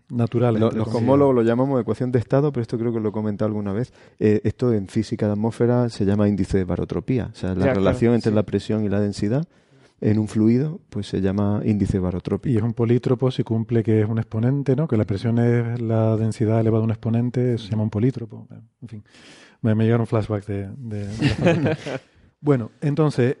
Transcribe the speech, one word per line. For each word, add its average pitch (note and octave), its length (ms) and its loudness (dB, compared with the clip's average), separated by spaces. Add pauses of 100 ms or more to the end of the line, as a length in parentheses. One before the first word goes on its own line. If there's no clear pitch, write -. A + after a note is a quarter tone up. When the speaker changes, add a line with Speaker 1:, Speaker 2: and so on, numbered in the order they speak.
Speaker 1:
naturales, A#2 500 0
Speaker 2:
Lo-, A2+ 80 4
Speaker 1:
entre A2+ 100 -2
Speaker 2:
los G#2+ 100 -2
Speaker 1:
comillas. A2+ 140 -2
Speaker 2:
cosmólogos C3+ 340 4
lo A#2 60 4
llamamos B2 400 2
ecuación B2 300 -4
de B2 80 2
estado, C#3 320 0
pero B2+ 100 -4
esto A2+ 160 -4
creo A#2 160 -2
que A2+ 60 -2
lo G#2+ 100 -2
he - 20 -2
comentado G#2+ 360 -2
alguna G#2 260 -4
vez. A#2+ 180 -4 (280)
Eh, G#2+ 240 4
esto A#2+ 300 0
en G2 140 -2
física A2 380 -2
de G#2 60 2
atmósfera A#2 580 0
se G#2+ 160 -4
llama G#2 220 2
índice G2 320 0
de F#2 60 0
barotropía. F2+ 680 -4
O - 40 -20
sea, F#2 140 -6
la F#2 60 -2
Speaker 3:
Ya, F2+ 80 0
claro, G2+ 160 2
Speaker 2:
relación A#2 340 2
entre A2+ 160 2
Speaker 3:
sí. G#2+ 60 2
Speaker 2:
la G#2 80 4
presión G#2+ 420 -2
y G2 40 -2
la G2+ 100 0
densidad G#2 460 -2 (560)
en G#2+ 180 2
un G#2+ 80 0
fluido, B2 640 2
pues G2+ 180 -8
se F#2+ 140 -4
llama G2+ 420 0
índice G2+ 340 0
barotrópico. F2+ 560 -2
Speaker 1:
Y A2 40 2
es G#2 60 0
un A#2 100 -2
polítropo B2 580 0
si B2 120 -2
cumple A2+ 400 0
que G#2+ 180 4
es G#2 60 0
un A2+ 120 -2
exponente, B2+ 560 0
¿no? D#3 120 0
Que A2+ 100 0
la G#2 80 2
presión A2+ 340 -2
es A#2+ 420 0
la A2 360 2
densidad A2 420 0
elevada A2 220 2
a A2 40 0
un A2+ 60 0
exponente, A#2+ 680 -2
se A2 120 -12
llama G#2+ 140 -2
un A2 60 -2
polítropo. A2+ 560 -4 (360)
En B2 60 -14
fin, G#2+ 160 -18 (580)
me, A2+ 120 2
me A2 120 2
llegaron A#2 200 2
flashbacks G#2+ 400 -2
de... G2+ 220 -6 (100)
de, G#2 300 -10
de A2+ 200 0
la - 80 0
facultad. E3 480 2
Speaker 2:
<laughs> - 40 -14 (580)
Speaker 1:
Bueno, B2+ 260 2 (100)
entonces, C#3+ 580 0